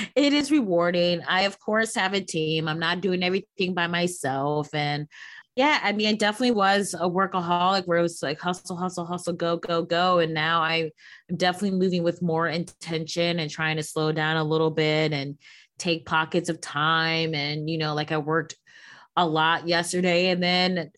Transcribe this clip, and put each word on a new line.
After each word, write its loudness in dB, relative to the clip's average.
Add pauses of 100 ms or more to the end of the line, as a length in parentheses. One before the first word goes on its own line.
(140)
It 4
is 2
rewarding. 4
I, 2
of -2
course, 0
have 0
a 0
team. -2
I'm -2
not -2
doing 0
everything -2
by 0
myself. -2
And -2 (480)
yeah, 2
I 0
mean, 0
I 2
definitely 2
was 2
a 0
workaholic 2
where 2
it 4
was -2
like -4
hustle, -6
hustle, -6
hustle, -6
go, -2
go, -2
go. 2
And 0
now 0
I, 0 (380)
I'm -6
definitely 0
moving 2
with -2
more 0
intention -4
and -4
trying -2
to -4
slow -2
down 0
a 2
little 2
bit 2
and -8 (400)
take -4
pockets 0
of -4
time. 0
And, -4
you -2
know, -2
like, -2
I 0
worked -2 (580)
a 2
lot 0
yesterday 2
and 0
then 0